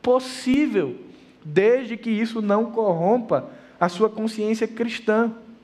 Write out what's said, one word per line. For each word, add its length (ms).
possível, 960
desde 540
que 100
isso 320
não 300
corrompa 800
a 120
sua 180
consciência 580
cristã. 680